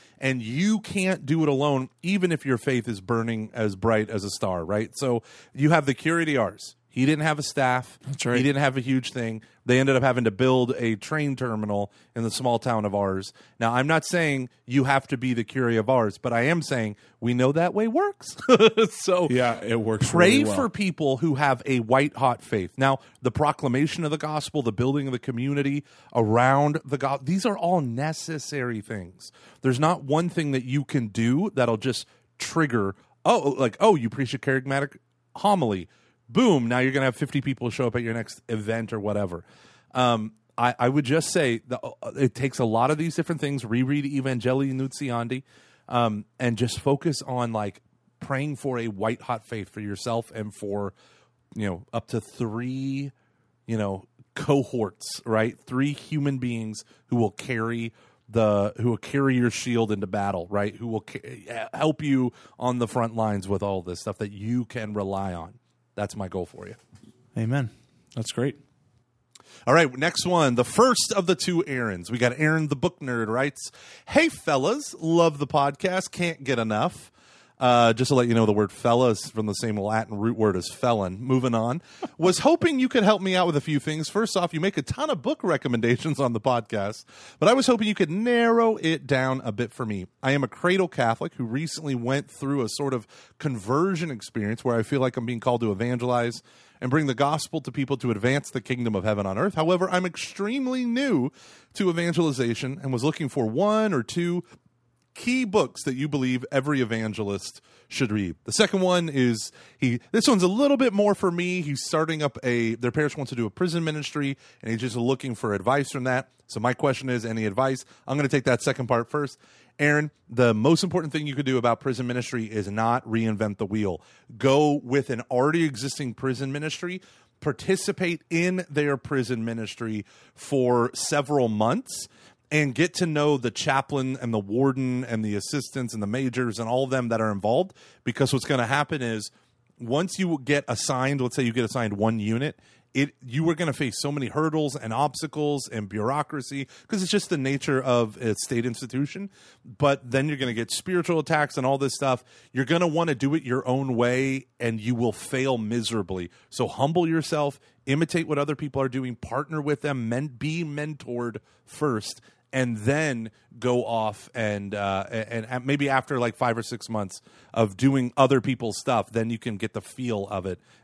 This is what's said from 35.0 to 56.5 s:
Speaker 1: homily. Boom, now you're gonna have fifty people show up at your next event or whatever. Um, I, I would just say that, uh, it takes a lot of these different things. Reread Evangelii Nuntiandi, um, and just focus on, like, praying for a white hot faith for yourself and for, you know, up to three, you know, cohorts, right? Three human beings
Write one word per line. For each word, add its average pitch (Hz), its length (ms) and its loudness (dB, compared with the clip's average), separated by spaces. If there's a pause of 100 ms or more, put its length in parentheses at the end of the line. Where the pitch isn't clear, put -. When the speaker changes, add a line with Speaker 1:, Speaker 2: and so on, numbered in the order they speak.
Speaker 1:
homily. 127 500 2 (420)
Boom, 151 380 6
now 123 120 2
you're 131 140 4
gonna 135 120 2
have 127 120 2
fifty 143 240 -2
people 127 280 -2
show 127 160 0
up 117 120 0
at 123 40 -2
your 113 120 -4
next 113 340 -8
event 113 460 -4
or 110 60 -4
whatever. 101 440 -2 (500)
Um, 117 380 2 (260)
I, 123 220 2
I 123 100 4
would 139 160 2
just 151 260 0
say 127 360 2
that, 123 160 -6
uh, - 340 -12
it 131 160 2
takes 131 260 -4
a 123 60 2
lot 113 260 2
of 156 60 0
these 160 180 -2
different 165 260 -4
things. 143 240 -4
Reread 131 400 0
Evangelii 135 680 0
Nuntiandi, 131 720 -4 (460)
um, 113 340 0 (160)
and 120 180 0
just 120 220 -2
focus 143 440 0
on, 123 280 -4
like, 104 300 -6 (380)
praying 139 360 -4
for 127 240 -4
a 117 80 -4
white 110 340 -4
hot 117 240 -6
faith 107 240 -10
for 110 120 -12
yourself 113 520 -4
and 107 220 -8
for, 101 380 -6 (600)
you 107 120 -4
know, 95 240 -6
up - 160 -6
to 117 140 -4
three, 131 880 -6 (560)
you 117 100 -2
know, 98 280 -4 (280)
cohorts, - 920 -2
right? 110 340 0
Three 135 320 -2
human 143 460 -4
beings 113 460 -6 (240)